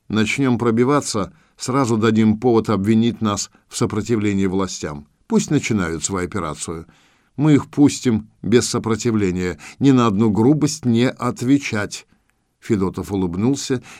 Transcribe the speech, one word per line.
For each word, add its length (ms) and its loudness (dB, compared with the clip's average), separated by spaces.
Начнем 500 0
пробиваться, 760 0
сразу 400 -2
дадим 420 2
повод 300 2
обвинить 540 0
нас 280 -2
в 80 -12
сопротивлении 720 -2
властям. 600 -4
Пусть 220 0
начинают 540 -2
свою 220 -4
операцию. 600 -8
Мы 180 4
их 140 2
пустим 600 2
без 260 2
сопротивления. 880 -2
Ни 140 6
на 140 6
одну 240 2
грубость 540 2
не 240 2
отвечать». 1000 -2
Федотов 520 -2
улыбнулся, 720 -2